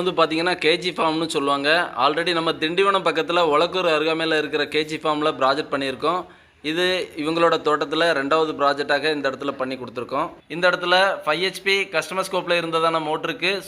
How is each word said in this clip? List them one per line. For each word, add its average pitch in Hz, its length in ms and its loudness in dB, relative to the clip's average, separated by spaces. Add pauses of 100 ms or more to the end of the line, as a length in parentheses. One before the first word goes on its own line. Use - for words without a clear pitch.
வந்து 180 120 0
பார்த்தீங்கன்னா, 165 420 2
கே 170 240 2
ஜி 170 140 -4
ஃபார்ம்னு 160 340 0
சொல்லுவாங்க. 147 720 0
Already 156 340 2
நம்ம 165 200 0
திண்டிவனம் 175 560 2
பக்கத்துல 160 460 2
ஒலக்கூர் 170 440 2
அருகாமையில 160 400 0
இருக்கிற 147 300 -2
கே 151 160 0
ஜி 156 120 -8
ஃபார்ம்ல 151 360 0 (100)
ப்ராஜெக்ட் 139 320 0
பண்ணியிருக்கோம். 139 500 -2 (380)
இது 175 540 -2
இவங்களோட 165 400 2 (120)
தோட்டத்துல 156 520 2
ரெண்டாவது 156 400 2
ப்ராஜெக்டாக 143 520 2
இந்த 139 180 -2
இடத்துல 135 200 -6
பண்ணி 131 240 -4
கொடுத்துருக்கோம். 123 560 -6 (180)
இந்த 175 220 2
இடத்துல 175 260 2 (280)
ஃபைவ் 160 220 0
ஹெச்பி 196 300 -2 (200)
கஸ்டமர் 180 340 -4
ஸ்கோப்ல 175 300 0
இருந்ததான 165 480 0
மோட்டருக்கு 165 600 -4